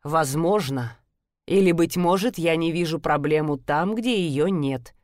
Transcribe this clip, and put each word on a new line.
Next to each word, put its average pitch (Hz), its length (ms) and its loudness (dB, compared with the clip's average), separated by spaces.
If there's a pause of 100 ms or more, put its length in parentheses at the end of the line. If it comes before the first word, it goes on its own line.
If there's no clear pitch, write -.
«Возможно, 147 920 -2 (500)
или, 185 260 4
быть 170 260 0
может, 180 400 0
я 165 180 2
не 165 160 0
вижу 165 260 -2
проблему 147 600 0
там, 160 360 -2
где 233 240 0
её 156 300 0
нет». 135 560 -4